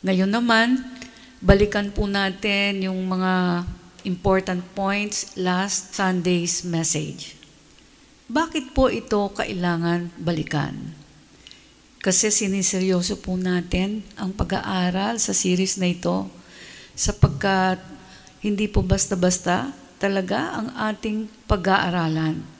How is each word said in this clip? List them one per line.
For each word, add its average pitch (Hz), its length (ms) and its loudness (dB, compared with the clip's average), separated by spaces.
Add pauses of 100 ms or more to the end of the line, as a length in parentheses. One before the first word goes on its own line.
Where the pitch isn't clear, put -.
Ngayon 190 280 2
naman, 233 520 4 (560)
balikan 202 560 4
po 208 160 0
natin 196 800 0
yung 185 160 -2
mga 185 600 2 (400)
important 185 560 0 (120)
points 202 640 -2
last 185 560 -2
Sunday's 180 720 0
message. 160 720 -4 (920)
Bakit 302 460 -2
po 262 160 4
ito 202 480 0
kailangan 175 800 -2
balikan? 156 560 -2 (1300)
Kasi 202 320 2
siniseryoso 190 880 0
po 185 160 -2
natin 185 640 0 (160)
ang 196 160 -4
pag-aaral 196 880 0
sa 202 120 0
series 185 440 2
na 180 160 2
ito 175 320 -2 (720)
sapagkat 185 840 2 (600)
hindi 208 240 0
po 208 160 2
basta-basta 185 920 0 (280)
talaga 196 600 -2
ang 220 120 -6
ating 214 560 -4 (200)
pag-aaralan. 170 880 2 (220)